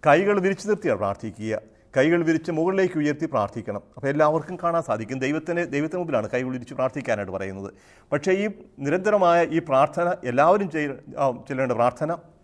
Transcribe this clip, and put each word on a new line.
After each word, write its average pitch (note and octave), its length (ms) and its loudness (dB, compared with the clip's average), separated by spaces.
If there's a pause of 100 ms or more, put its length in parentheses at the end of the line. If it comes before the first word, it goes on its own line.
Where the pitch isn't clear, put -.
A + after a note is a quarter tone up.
കൈകൾ G3 280 6 (100)
വിരിച്ചു G3 240 0
നിർത്തിയാണ് D3+ 320 0
പ്രാർത്ഥിക്കുക, G#2+ 580 -4 (380)
കൈകൾ D#3+ 300 4
വിരിച്ച് D#3+ 240 0
മുകളിലേക്ക് F3 500 0
ഉയർത്തി D3 320 -2
പ്രാർത്ഥിക്കണം. G#2 480 -2 (140)
അപ്പോൾ - 120 -4
എല്ലാവർക്കും D#3 560 2
കാണാൻ E3+ 240 0
സാധിക്കും, A2+ 380 -4
ദൈവത്തിന്, D#3+ 360 -2 (120)
ദൈവത്തിന് D3+ 280 -2
മുമ്പിലാണ് B2+ 320 -2
കൈകൾ B2+ 220 -2
വിരിച്ച് B2+ 240 -10
പ്രാർത്ഥിക്കാനായിട്ട് A#2+ 580 -2
പറയുന്നത്. G2 320 -8 (420)
പക്ഷേ D3+ 200 0 (120)
ഈ - 20 0 (400)
നിരന്തരമായ F#3 540 4 (180)
ഈ E3 120 0
പ്രാർത്ഥന, D3 380 2 (240)
എല്ലാവരും E3+ 440 4
ചെയ്യ-, D3 240 -4 (240)
ആ, - 20 2 (220)
ചെല്ലേണ്ട C3 240 -2
പ്രാർത്ഥന B2 460 0 (260)